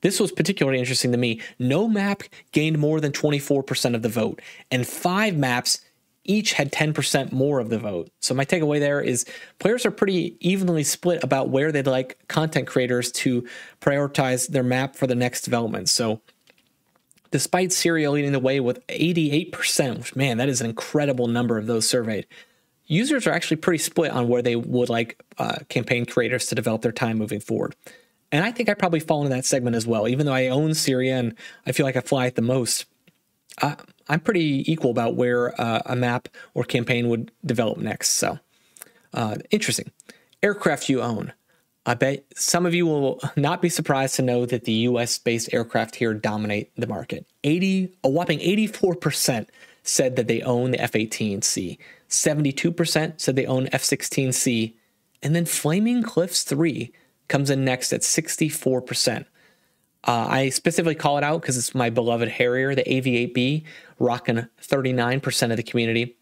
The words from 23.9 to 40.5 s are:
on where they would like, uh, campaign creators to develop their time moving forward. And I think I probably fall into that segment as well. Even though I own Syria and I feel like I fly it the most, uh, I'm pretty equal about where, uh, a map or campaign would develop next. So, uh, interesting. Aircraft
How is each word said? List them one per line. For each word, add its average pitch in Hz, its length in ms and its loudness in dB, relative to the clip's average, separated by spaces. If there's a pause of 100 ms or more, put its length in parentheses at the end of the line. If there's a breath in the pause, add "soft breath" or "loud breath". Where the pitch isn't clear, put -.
on 120 160 0
where 123 140 2
they 120 120 2
would 120 360 0
like, 117 300 -2 (180)
uh, 113 180 -2 (120)
campaign 120 380 0
creators 123 400 0
to - 80 -4
develop 110 280 -2
their 117 100 0
time 113 260 0
moving 107 220 -4
forward. - 340 -4 (560 loud breath)
And 151 140 2
I 233 80 -2
think 233 160 -2
I 208 60 2
probably 175 260 2
fall 156 220 0
into 139 120 0
that 131 100 -2
segment 120 300 2
as 113 140 -2
well. 110 180 2
Even 127 180 0
though 143 80 0
I 131 140 2
own 151 280 2
Syria 131 420 2
and 120 180 -2 (320 loud breath)
I - 60 -2
feel 151 120 2
like 131 120 0
I 127 40 0
fly 127 260 0
it 123 100 -2
the 120 60 0
most, 123 420 0 (760)
uh, 147 140 -2 (340)
I'm 151 120 2
pretty 160 500 0
equal 156 200 2
about 117 240 0
where, 123 440 0
uh, 117 280 0
a 127 80 -4
map 123 340 -2 (260 loud breath)
or 123 100 0
campaign 120 440 0
would 117 220 -2 (160)
develop 113 320 0
next. 107 320 -2
So, - 300 0 (760 loud breath)
uh, 110 220 -2 (140)
interesting. - 420 0 (500 loud breath)
Aircraft 196 460 0